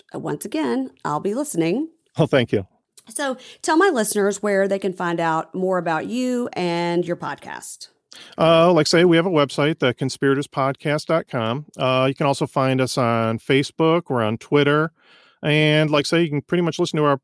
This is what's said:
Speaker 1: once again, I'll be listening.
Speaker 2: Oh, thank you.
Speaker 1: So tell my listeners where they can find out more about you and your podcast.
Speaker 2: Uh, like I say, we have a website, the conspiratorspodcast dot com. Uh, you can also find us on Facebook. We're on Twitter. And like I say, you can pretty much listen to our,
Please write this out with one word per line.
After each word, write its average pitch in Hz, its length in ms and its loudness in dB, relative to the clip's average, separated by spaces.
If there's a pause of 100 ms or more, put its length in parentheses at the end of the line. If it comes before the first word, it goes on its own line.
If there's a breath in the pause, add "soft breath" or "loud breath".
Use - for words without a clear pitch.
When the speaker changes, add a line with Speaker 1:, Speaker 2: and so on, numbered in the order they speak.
(120)
Speaker 1:
once 151 320 -8
again, 262 460 -4 (120)
I'll 151 180 -4
be 196 120 -4
listening. 240 560 -2 (300)
Speaker 2:
Oh, 156 80 2
thank 127 260 0
you. 101 140 -2 (420)
Speaker 1:
So 277 300 -6 (240 loud breath)
tell 320 160 0
my 392 100 4
listeners 208 540 0
where 196 260 0
they 196 120 -4
can 196 120 -4
find 175 260 -4
out 160 360 -2
more 185 240 -2
about 170 280 -4
you 247 460 -4
and 170 540 -2
your 170 100 -6
podcast. - 720 -14 (480 loud breath)
Speaker 2:
Uh, 165 340 6
like 156 160 4
I - 20 0
say, 175 180 4
we 165 100 6
have 170 100 2
a 196 40 -2
website, 151 480 0
the 127 160 0
conspiratorspodcast 139 1120 -2
dot 165 200 -2
com. 120 380 -4 (140)
Uh, 131 300 2
you 135 60 -2
can 156 120 -2
also 139 200 0
find 131 360 0
us 127 160 -2
on 113 400 0
Facebook. 160 720 0
We're 120 120 0
on 110 140 0
Twitter. 147 560 0 (500 soft breath)
And 151 480 2
like 147 160 2
I - 20 -8
say, 170 140 2
you 160 80 -2
can 143 100 -2
pretty 175 220 -2
much 160 160 -2
listen 175 180 -2
to 151 80 0
our, 139 200 2